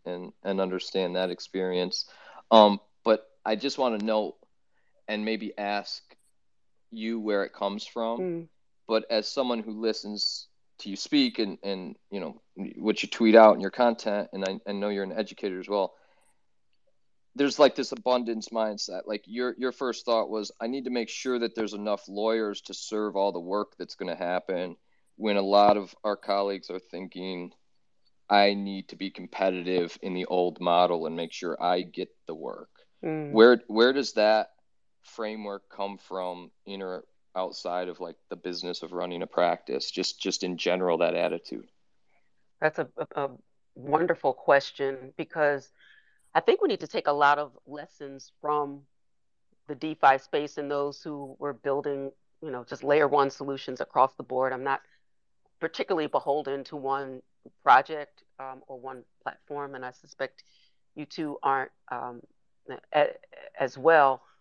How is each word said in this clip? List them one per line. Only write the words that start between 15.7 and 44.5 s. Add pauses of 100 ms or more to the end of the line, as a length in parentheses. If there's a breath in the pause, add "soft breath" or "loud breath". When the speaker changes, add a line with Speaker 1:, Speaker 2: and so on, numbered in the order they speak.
Speaker 1:
there's,
like,
this
abundance
mindset.
Like,
your,
your
first
thought
was,
"I
need
to
make
sure
that
there's
enough
lawyers
to
serve
all
the
work
that's
gonna
happen," (400)
when
a
lot
of (120)
our
colleagues
are
thinking, (760)
"I
need
to
be
competitive
in
the
old
model
and
make
sure
I
get (180)
the
work." (340)
Speaker 2:
Mm.
Speaker 1:
Where,
where
does
that (500)
framework
come
from (140)
in
or (320)
outside
of,
like, (140)
the
business
of
running
a
practice?
Just,
just
in
general,
that
attitude. (920)
Speaker 2:
That's
a, (100)
a,
a (460)
wonderful
question,